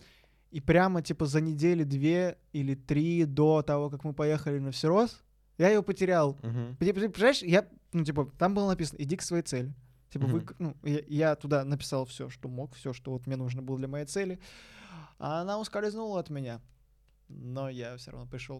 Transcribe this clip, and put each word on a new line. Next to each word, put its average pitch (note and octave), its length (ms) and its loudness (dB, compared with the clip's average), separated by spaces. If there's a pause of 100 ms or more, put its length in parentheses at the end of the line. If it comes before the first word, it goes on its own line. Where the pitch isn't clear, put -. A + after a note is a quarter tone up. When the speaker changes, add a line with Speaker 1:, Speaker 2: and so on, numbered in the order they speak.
(520)
Speaker 1:
И D3+ 100 -8
прямо, F3 420 4
типа, D#3+ 240 -2
за D3 140 4
недели D#3+ 420 2
две D#3 520 2 (180)
или C#3 200 -2
три D#3 520 2
до D3+ 360 6
того, D3 300 0
как C#3 120 -10
мы D3+ 100 -4
поехали D3+ 460 0
на C3+ 120 -4
Всерос, F3+ 500 2 (380)
я F3 100 8
её G#3+ 140 4
потерял. F3 580 2
Speaker 2:
Мгм. A#2+ 380 -6
Speaker 1:
Ты, F3+ 120 2
ты G3 180 0
понимаешь, A#3+ 340 2
я, F3+ 240 4 (260)
ну, E3 100 2
типа, D3 220 0 (140)
там F#3+ 160 2
было G3+ 120 0
написано: E3+ 360 -2
«Иди C#3 120 -2
к - 60 -6
своей E3+ 220 -2
цели». B2+ 280 -4 (380)
Типа, C#3 160 -2
вы C3 140 2
Speaker 2:
Мгм. D#3+ 80 -10
Speaker 1:
к-, - 100 -16
ну, D#3+ 260 -6
я, D3 240 -2
я D3+ 280 2
туда C#3+ 280 0
написал C#3 420 -2
всё, B2+ 260 -12
что - 180 -12
мог, B2+ 260 -10
всё, - 180 -6
что B2+ 180 -10
вот B2+ 160 -6
мне C3+ 80 -4
нужно B2+ 260 -4
было C3 160 -6
для C3+ 100 -6
моей C#3+ 180 -6
цели. F#3 340 -4 (800)
А D#3 220 -4
она G3+ 180 -4
ускользнула G#3 600 -4
от E3 120 -8
меня. B2 300 -8 (640)
Но C3 420 -8
я B2 280 -10
всё B2 140 -18
равно B2+ 160 -14
пришёл, B2+ 320 -12